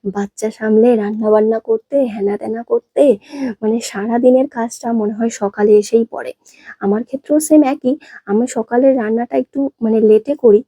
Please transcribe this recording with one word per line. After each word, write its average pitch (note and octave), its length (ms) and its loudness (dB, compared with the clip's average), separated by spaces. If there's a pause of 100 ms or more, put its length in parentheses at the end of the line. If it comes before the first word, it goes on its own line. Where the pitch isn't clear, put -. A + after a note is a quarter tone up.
বাচ্চা G3+ 480 -6
সামলে A3 440 2
রান্না G#3+ 340 -4
বান্না G#3+ 300 2
করতে, A3+ 360 -4 (100)
হেনা G3+ 320 -4
তেনা A3 260 -8
করতে, - 400 0 (560)
মানে, A3 220 -2
সারাদিনের A#3+ 640 0
কাজটা A#3 460 -8
মনে G#3+ 200 -2
হয় A3+ 160 -4
সকালে G#3 480 -2
এসেই A3+ 280 2
পড়ে। - 260 -12 (480)
আমার G#3 240 -2
ক্ষেত্রেও D4 360 -2
সেম D4+ 240 4
একই, C4 300 -2 (320)
আমি G#3 220 0
সকালের B3 500 0
রান্নাটা A#3 400 -4
একটু, C4 220 -6 (220)
মানে, A3 180 0
লেটে A3 360 2
করি। A3 320 4